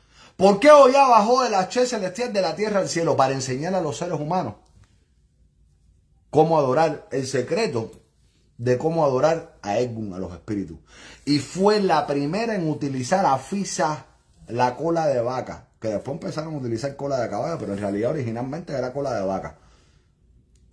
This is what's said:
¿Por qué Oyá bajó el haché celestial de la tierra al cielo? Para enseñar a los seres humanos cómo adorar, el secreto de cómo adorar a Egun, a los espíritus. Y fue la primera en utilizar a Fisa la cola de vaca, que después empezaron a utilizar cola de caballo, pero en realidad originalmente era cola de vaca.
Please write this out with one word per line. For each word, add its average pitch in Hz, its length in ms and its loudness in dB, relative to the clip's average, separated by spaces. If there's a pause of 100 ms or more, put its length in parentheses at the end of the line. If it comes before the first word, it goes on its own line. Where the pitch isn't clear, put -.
(360)
¿Por 196 240 6
qué 294 100 8
Oyá 277 380 10
bajó 233 340 6
el 226 120 0
haché 190 320 0
celestial 226 480 -4
de 196 80 2
la 160 120 -2
tierra 202 260 -2
al 156 100 -2
cielo? 160 260 0
Para 135 160 4
enseñar 135 420 -4
a 185 60 0
los 147 160 -4
seres 170 240 -6
humanos 151 360 -4 (1700)
cómo 160 300 4
adorar, 147 540 0
el 131 140 -4
secreto 123 640 -4 (680)
de 123 180 0
cómo 160 300 0
adorar 147 560 0
a 101 160 -2
Egun, 110 340 -4
a 90 60 -12
los 90 140 -8
espíritus. 87 440 -8 (480)
Y 143 140 2
fue 196 420 0
la 160 260 2
primera 165 480 -2
en 170 140 -4
utilizar 139 560 -2
a 170 140 2
Fisa 175 680 -4 (440)
la 123 280 0
cola 160 300 -2
de 120 160 0
vaca, 123 460 -8 (120)
que 110 80 -6
después 101 260 -6
empezaron 160 380 -8
a 151 60 -6
utilizar 123 360 -6
cola 139 260 -4
de 107 100 -4
caballo, 139 280 -6
pero 98 140 -6
en 98 60 -4
realidad 101 320 -2
originalmente 135 640 -6
era 127 180 -4
cola 139 220 -6
de 101 100 -4
vaca. 92 320 -6 (1160)